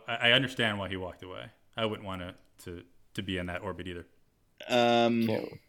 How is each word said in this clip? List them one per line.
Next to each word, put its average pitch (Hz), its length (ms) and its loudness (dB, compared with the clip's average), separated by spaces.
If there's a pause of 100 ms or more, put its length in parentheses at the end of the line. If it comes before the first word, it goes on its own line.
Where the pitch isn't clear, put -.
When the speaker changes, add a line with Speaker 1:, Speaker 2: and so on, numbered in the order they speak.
Speaker 1:
I, 120 240 2
I - 20 8
understand 123 460 2
why 95 100 -4
he 95 80 -4
walked 90 280 -8
away. 90 220 -12 (300)
I 113 100 2
wouldn't 104 200 -6
want 95 160 -6
to, 90 120 -10 (300)
to, 87 180 -12 (320)
to 107 80 -4
be 95 160 -2
in 90 80 -4
that 90 160 -6
orbit 90 260 -8
either. 87 180 -10 (600)
Speaker 2:
Um, 117 580 4
Speaker 3:
Can't, - 220 -2 (200)